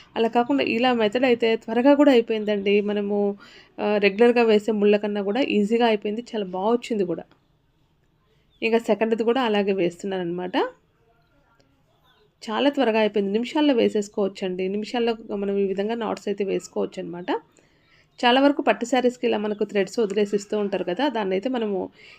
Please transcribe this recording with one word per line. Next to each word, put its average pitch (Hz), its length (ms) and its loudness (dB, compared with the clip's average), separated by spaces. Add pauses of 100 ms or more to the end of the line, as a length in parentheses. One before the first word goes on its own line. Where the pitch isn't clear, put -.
(140)
అలా 226 140 0
కాకుండా 240 360 0
ఇలా 240 280 2
మెథడ్ 233 320 0
అయితే 233 320 2
త్వరగా 240 380 2
కూడా 277 180 6
అయిపోయిందండి. 208 680 2
మనము, 202 380 -2 (600)
ఆ, 208 180 0
రెగ్యులర్గా 226 460 4
వేసే 214 300 2
ముళ్ళ 208 240 4
కన్నా 208 260 -4
కూడా 202 180 -2
ఈజీగా 220 460 2
అయిపోయింది, 214 380 -2 (100)
చాలా 208 100 -4
బాగా 185 260 -4
వచ్చింది 240 340 -2
కూడా. 170 200 -6 (1400)
ఇంకా 226 160 0
సెకండ్ది 226 460 0
కూడా 233 180 2
అలాగే 208 300 0
వేస్తున్నాను 185 500 -4
అనమాట. 180 340 -6 (1900)
చాలా 226 280 0
త్వరగా 226 300 2
అయిపోయింది. 208 320 0
నిమిషాల్లో 277 420 0
వేసేసుకోవచ్చండి. 202 920 -2
నిమిషాల్లో 226 440 -2 (240)
మనం 202 200 -2
ఈ 196 100 2
విధంగా 196 280 -4
నాట్స్ 202 340 -6
అయితే 202 160 -4
వేసుకోవచ్చనమాట. 185 840 -6 (880)
చాలా 247 220 2
వరకు 285 220 4
పట్టు 233 220 0
శారీస్‌కి 247 420 0
ఇలా 220 120 0
మనకు 208 260 -4
థ్రెడ్స్ 202 340 -2
వదిలేసి 208 360 0
ఇస్తూ 202 240 -4
ఉంటారు 196 260 -2
కదా, 185 240 -2
దాన్నైతే 202 400 -2
మనము 220 320 -2 (380)